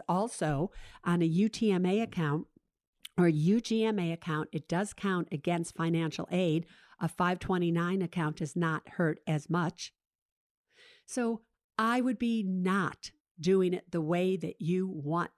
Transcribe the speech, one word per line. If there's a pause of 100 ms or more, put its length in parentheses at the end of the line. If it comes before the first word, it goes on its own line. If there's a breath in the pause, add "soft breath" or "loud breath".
also (320 loud breath)
on
a
U
T
M
A
account (720)
or
a
U
G
M
A
account.
It
does
count
against
financial
aid. (340 loud breath)
A
five
twenty-nine
account
does
not
hurt
as
much. (1120 loud breath)
So (360)
I
would
be
not (300)
doing
it
the
way
that
you
want